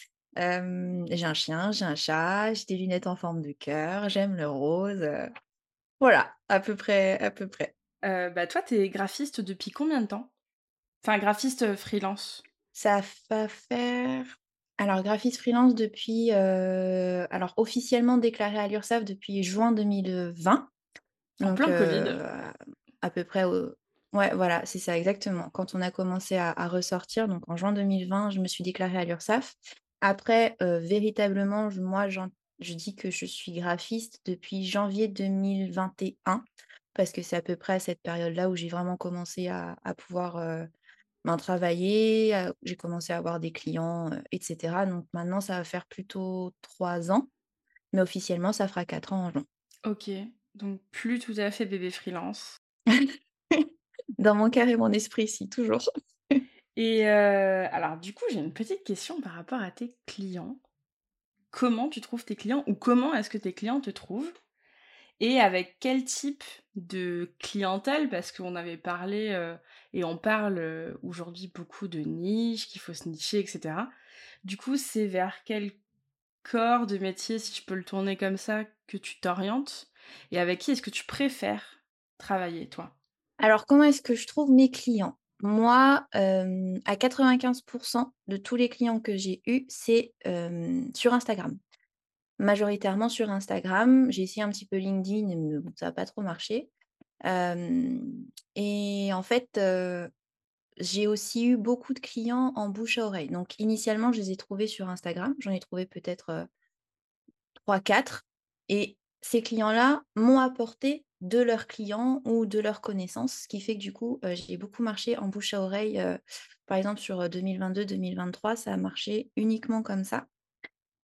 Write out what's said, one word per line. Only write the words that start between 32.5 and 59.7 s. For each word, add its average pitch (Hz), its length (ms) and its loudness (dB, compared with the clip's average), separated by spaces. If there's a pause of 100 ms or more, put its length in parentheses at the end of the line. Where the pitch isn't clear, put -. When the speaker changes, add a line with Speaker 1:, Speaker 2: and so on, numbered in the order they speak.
Speaker 1:
je 170 140 -10
dis 180 220 -10
que 190 160 -6
je 180 140 -6
suis - 260 -12
graphiste 175 720 -4
depuis 190 420 -6
janvier 202 440 0
deux 196 180 -4
mille 196 460 0
vingt 185 280 -2
et 190 240 -4
un, 202 160 0 (520)
parce 185 180 0
que 180 100 -8
c'est 175 140 -4
à 170 60 0
peu 175 160 -4
près - 160 -2
à 190 60 0
cette 180 220 -6
période-là 170 480 -2
où 180 60 0
j'ai 170 140 -6
vraiment 180 260 -4
commencé 175 540 -6
à, 175 340 -6
à 180 100 -8
pouvoir, 175 440 -6
euh, 165 260 -6 (640)
ben, 170 100 2
travailler, 202 960 2
euh, 180 200 0 (100)
j'ai 180 140 -8
commencé 170 340 -6
à 170 60 -2
avoir 170 240 -4
des 165 100 -6
clients, 165 600 -4
euh, - 80 -6 (100)
et 180 100 -6
cetera. 170 440 -2
Donc 180 260 -4
maintenant, 180 300 -2
ça 196 160 -4
va 175 80 -6
faire 180 200 -8
plutôt 185 760 -8
trois 175 500 -4
ans, 254 160 4 (640)
mais 190 80 4
officiellement, 185 540 0
ça 196 160 0
fera - 160 -4
quatre - 260 -8
ans 190 140 -2
en 175 60 -4
juin. 285 140 -2 (400)
Speaker 2:
Ok, 208 240 -4 (460)
donc 202 240 -8 (120)
plus 240 280 -4
tout 233 160 -8
à 208 160 0
fait 214 140 -4
bébé 185 260 -4
freelance. 180 680 -10 (260)
Speaker 1:
<laughs> 269 420 4 (920)
Dans 208 160 8
mon 214 160 6
cœur 247 200 6
et 233 80 4
mon 226 160 4
esprit, 214 340 0
si, 196 220 -8
toujours. 233 460 0
<laughs> - 40 -4 (760)
Speaker 2:
Et, 226 340 4
euh, 196 640 6
alors, 165 240 -2
du 180 160 -14
coup, - 180 -8
j'ai 220 80 -2
une 143 140 -4
petite 294 320 -6
question 302 340 -6
par 185 140 -8
rapport 170 280 -6
à 185 80 -4
tes 240 360 -10